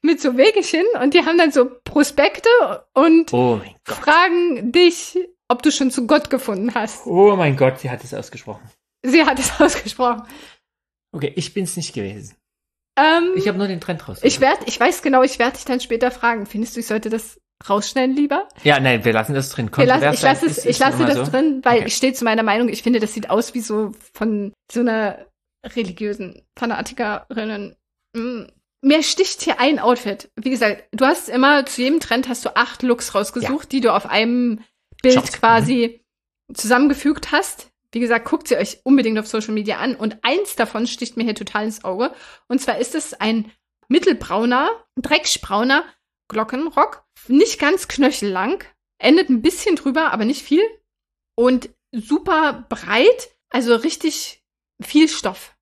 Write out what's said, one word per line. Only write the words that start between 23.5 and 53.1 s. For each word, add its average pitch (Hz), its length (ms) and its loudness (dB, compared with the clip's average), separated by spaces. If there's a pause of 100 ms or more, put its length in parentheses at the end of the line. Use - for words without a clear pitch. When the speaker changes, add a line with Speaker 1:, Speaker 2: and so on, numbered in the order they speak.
Speaker 1:
wie 247 60 -4
so 214 320 -4 (220)
von 208 380 -4 (180)
so 240 100 -4
einer 220 440 -2 (400)
religiösen 208 760 -8 (160)
Fanatikerinnen. 214 1160 -8 (400)
Mm. 233 260 -8 (380)
Mir 294 220 4
sticht - 400 -2
hier - 160 -4
ein 269 220 2
Outfit. 226 560 -2
Wie 254 140 -6
gesagt, 226 420 -2
du 262 120 0
hast 302 240 0
immer, 277 380 2
zu - 160 -6
jedem 285 160 0
Trend 254 300 -2
hast 247 160 -8
du - 120 -4
acht - 280 -2
Looks 247 300 -2
rausgesucht, 226 500 -4
Speaker 2:
Ja. - 60 -20
Speaker 1:
die 269 100 0
du 226 120 2
auf 202 140 -2
einem 233 540 0 (420)
Bild 254 120 6
Speaker 2:
Shot. - 180 0
Speaker 1:
quasi 233 680 2 (480)
Speaker 2:
Mhm. - 60 -18
Speaker 1:
zusammengefügt 277 800 0
hast. - 380 -4 (200)
Wie - 100 -6
gesagt, 233 280 0
guckt - 180 -2
sie 240 100 2
euch - 280 -4
unbedingt 226 340 4
auf 214 80 -6
Social 220 280 -6
Media 208 240 -4
an. 240 180 -4
Und 214 260 -6
eins 349 320 -2
davon 220 320 -4
sticht - 300 -10
mir 226 80 -4
hier 226 100 -2
total 214 300 -8
ins 220 200 -8
Auge. 202 280 -4 (340)
Und 262 140 -2
zwar 226 180 -4
ist 262 160 -4
es - 200 -6
ein 220 360 -2 (380)
mittelbrauner, 254 840 0 (260)
dreckschbrauner 269 840 0 (460)
Glockenrock. 254 760 -4 (220)
Nicht 294 320 4
ganz 330 300 -2
knöchellang. 233 720 -2 (360)
Endet 311 300 4
ein 233 140 2
bisschen 359 320 0
drüber, 285 380 -2
aber 214 120 -4
nicht 254 180 -4
viel. 320 200 0 (760)
Und 247 340 0 (220)
super 294 760 -2
breit. 269 600 0 (200)